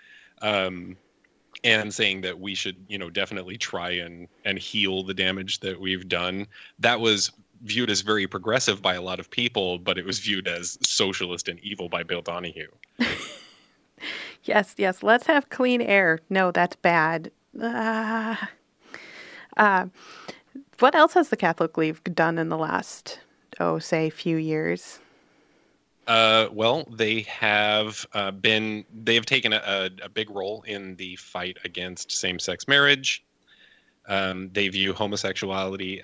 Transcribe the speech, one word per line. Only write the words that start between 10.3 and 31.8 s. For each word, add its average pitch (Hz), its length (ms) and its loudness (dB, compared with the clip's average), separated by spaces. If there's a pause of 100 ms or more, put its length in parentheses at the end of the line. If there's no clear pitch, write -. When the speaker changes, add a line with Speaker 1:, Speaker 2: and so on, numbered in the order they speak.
Speaker 1:
as 85 360 -6
socialist 95 680 -2
and 85 100 -10
evil 95 300 -10
by 87 120 -4
Bill 85 200 -6
Donahue. 87 480 -10 (280)
<laughs> 240 80 0 (1400)
Speaker 2:
Yes, 208 340 2
yes. 190 260 -2
Let's 226 240 4
have 294 220 4
clean 247 320 2
air. 190 380 4 (100)
No, 190 220 4
that's 180 260 2
bad. 165 540 2 (300)
Ah. 220 880 -2 (1080)
Uh, 190 300 6 (920)
what 285 160 8
else 330 180 8
has 349 160 6
the 208 80 0
Catholic 165 400 2
League 160 380 0
done 165 220 4
in 160 120 0
the 160 80 -2
last, - 600 -4 (400)
oh, 165 200 0
say, 160 300 0
few 165 280 -2
years? 160 600 -4 (1080)
Speaker 1:
Uh, 113 460 6
well, 117 380 2
they 110 320 0
have, 107 920 0
uh, 98 180 -2
been, 107 540 0 (180)
they 113 120 4
have 113 100 2
taken 120 260 2
a, 107 140 2
a, 95 240 -2 (160)
a - 40 -12
big 110 200 -6
role 101 380 -6
in 98 280 -8
the 92 220 -12
fight 90 480 -8
against 90 460 -10